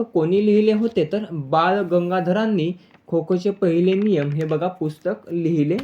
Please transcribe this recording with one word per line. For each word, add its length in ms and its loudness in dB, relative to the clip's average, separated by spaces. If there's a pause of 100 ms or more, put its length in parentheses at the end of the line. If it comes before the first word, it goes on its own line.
(140)
कोणी 320 2
लिहिले 280 4
होते? 380 0
तर 200 -4
बाळ 500 0
गंगाधरांनी 920 0 (340)
खो 200 -2
खोचे 240 0
पहिले 420 2
नियम 360 0
हे 160 -2
बघा 220 -2
पुस्तक 640 -6
लिहिले 500 0